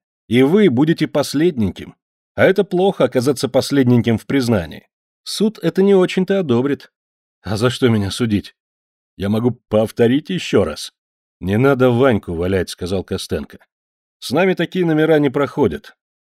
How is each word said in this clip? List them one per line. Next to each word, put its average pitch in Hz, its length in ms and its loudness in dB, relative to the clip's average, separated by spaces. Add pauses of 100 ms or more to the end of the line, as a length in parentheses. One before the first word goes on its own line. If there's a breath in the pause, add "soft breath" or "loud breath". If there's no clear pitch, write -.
(300)
И 120 120 4
вы 180 280 4
будете 151 380 2
последненьким. 135 880 -2 (380)
А 107 120 2
это 190 180 2
плохо, 180 400 -2
оказаться 127 460 -2
последненьким 120 680 2
в - 80 -10
признании. 107 600 -2 (360)
Суд - 380 -4
это 170 220 0
не 196 120 4
очень-то 185 440 0
одобрит». 131 540 -2 (480)
«А 98 160 -6
за 95 120 0
что 127 200 0
меня 104 200 0
судить?» 104 460 -2 (600)
«Я 95 100 -6
могу 110 240 0 (160)
повторить 117 640 0
еще 151 340 -2
раз». - 300 -8 (480)
«Не 98 160 -2
надо 127 340 4
Ваньку 117 420 0
валять», — 90 380 -2
сказал 92 320 -6
Костенко. - 560 -10 (600)
«С - 120 -14
нами 180 220 0
такие 175 320 -4
номера 156 340 2
не 143 100 2
проходят. 135 680 -4 (280)